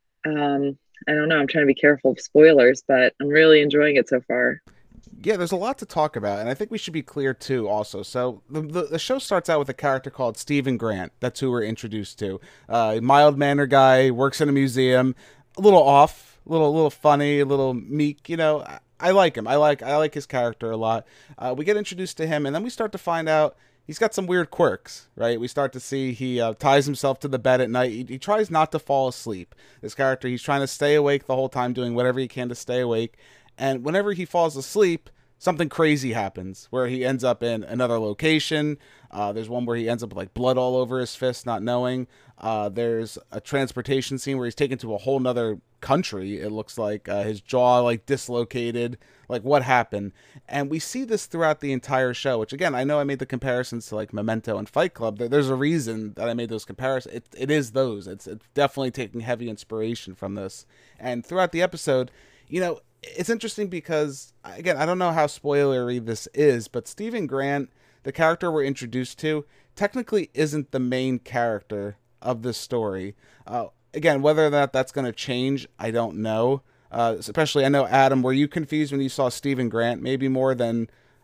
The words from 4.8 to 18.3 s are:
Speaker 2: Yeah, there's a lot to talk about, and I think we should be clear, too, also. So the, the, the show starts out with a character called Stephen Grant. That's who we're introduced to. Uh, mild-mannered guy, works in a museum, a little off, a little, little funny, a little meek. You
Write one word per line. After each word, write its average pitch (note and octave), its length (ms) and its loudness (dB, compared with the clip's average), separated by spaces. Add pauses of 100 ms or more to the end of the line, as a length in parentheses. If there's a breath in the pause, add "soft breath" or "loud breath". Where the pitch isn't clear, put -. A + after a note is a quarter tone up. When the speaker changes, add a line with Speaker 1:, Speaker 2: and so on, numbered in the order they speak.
Speaker 2:
Yeah, G3+ 140 0
there's F3 160 -2
a F#3 40 0
lot A3+ 220 -4
to G#3 80 -12
talk D3+ 300 0
about, G2+ 240 -2
and A2+ 80 -4
I C3 60 -2
think G#3+ 160 -6
we A3+ 80 -6
should - 140 -10
be D#3 100 -4
clear, C3+ 300 -2
too, B2 360 -4
also. G#2 340 -4
So B2 480 -4
the, D#3 100 -6
the, D#3+ 220 -4
the D#3 160 -4
show C4 200 -2
starts F#3+ 300 -2
out D#3+ 100 2
with C#3+ 100 -2
a B2+ 60 -6
character C3+ 360 -2
called A#2+ 260 -4
Stephen C#3 400 -2
Grant. G#2 440 -4
That's B2 200 -6
who C3+ 100 0
we're A#2+ 120 0
introduced G#2+ 560 -8
to. F#2+ 220 -6 (280 soft breath)
Uh, A2+ 340 0
mild-mannered C#3+ 680 4
guy, C3 400 8
works C3+ 320 0
in D3 60 4
a C#3+ 40 2
museum, B2+ 640 4 (420 soft breath)
a F#3+ 60 -6
little F#3+ 200 10
off, C#3 640 4
a D3 60 -8
little, D#3 200 4
little D#3 180 4
funny, D3 500 4
a C#3 60 2
little C3+ 260 0
meek. D3 560 -4
You E3 80 -6